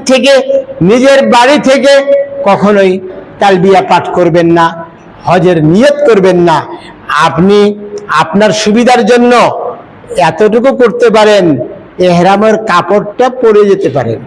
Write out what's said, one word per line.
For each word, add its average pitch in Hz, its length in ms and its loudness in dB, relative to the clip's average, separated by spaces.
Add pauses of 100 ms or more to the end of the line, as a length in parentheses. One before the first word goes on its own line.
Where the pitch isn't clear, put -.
থেকে, 262 580 0 (180)
নিজের 247 480 2
বাড়ি 247 300 2
থেকে 277 540 2 (320)
কখনোই 196 540 0 (400)
তালবিয়া 190 420 2
পাঠ 180 280 -2
করবেন 170 420 0
না, 170 340 -2 (380)
হজের 170 420 0
নিয়ত 226 320 2 (100)
করবেন 185 300 2
না। 160 280 0 (580)
আপনি 202 520 0 (320)
আপনার 185 440 0
সুবিধার 233 540 0
জন্য 240 560 2 (560)
এতটুকু 214 580 0
করতে 226 340 2
পারেন, 202 480 2 (400)
এহরামের 190 600 2
কাপড়টা 202 720 -2
পরে 220 400 2
যেতে 165 200 -2
পারেন 117 380 -4